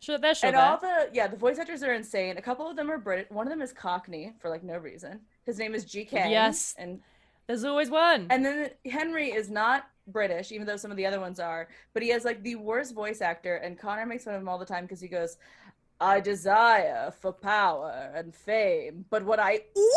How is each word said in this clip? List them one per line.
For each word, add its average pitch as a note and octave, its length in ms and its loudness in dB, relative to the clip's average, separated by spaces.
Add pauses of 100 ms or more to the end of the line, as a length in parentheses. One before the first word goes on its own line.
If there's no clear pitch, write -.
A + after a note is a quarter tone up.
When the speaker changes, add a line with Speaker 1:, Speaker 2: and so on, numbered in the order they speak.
Speaker 1:
Sure, D4 160 -4
they're D4+ 180 4
sure C4 140 2
Speaker 2:
And C4 80 4
Speaker 1:
there. C4 80 10
Speaker 2:
all D#4 140 4
the, F4 340 0
yeah, A3 140 2
the G3 100 -6
voice B3 200 2
actors E4 260 -6
are B3+ 100 2
insane. G3 440 -4
A G3 40 -10
couple B3+ 280 -6
of D#4 60 -12
them D4 160 -4
are D#4 60 -4
Brit-, G3 340 -4
one G#3+ 160 -4
of C#4+ 40 -4
them D#4+ 100 -4
is B3+ 100 -6
Cockney F3+ 680 -8
for, E3+ 100 -8
like, E3 140 -6
no F3 140 -8
reason. E3+ 440 -14 (240)
His A3+ 120 -6
name A3 160 -6
is G#3 120 -6
G G3+ 180 -10
K. G#3 260 0
Speaker 1:
Yes. A3 480 2
Speaker 2:
And F3+ 240 -12 (460)
Speaker 1:
There's A#3 180 -4
always C#4+ 240 0
one. D#4 400 4
Speaker 2:
and C4 160 4
then C#4+ 260 -2 (180)
Henry D4+ 420 -2
is G#3 200 -4
not A#3 320 2 (240)
British, F#3+ 440 -2
even G#3 160 -10
though G#3 100 -4
some G#3 140 -12
of G3+ 60 -10
the F#3+ 80 -2
other G3 140 0
ones F3+ 200 -8
are, E3 300 -6 (240)
but A3+ 100 -2
he A#3 60 0
has, A#3 160 2
like, A3+ 180 -4
the A#3+ 120 -6
worst A3+ 380 -4
voice G#3+ 280 -6
actor, F3 360 -2
and F3 200 -10
Connor G#3 280 -6
makes A#3+ 200 -8
fun G#3 80 -8
of G3 80 -6
him F#3+ 80 -8
all F3+ 80 -4
the F#3 80 -8
time F3+ 220 -8
'cause F#3 140 -12
he F#3 60 -14
goes, E3+ 300 -6 (600)
"I G3 200 6
desire G3 920 4
for F#3 220 -6
power D#3+ 840 0
and E3 200 -10
fame, F3+ 760 0
but G#3+ 140 0
what G#3+ 160 2
I G#3+ 260 2 (320)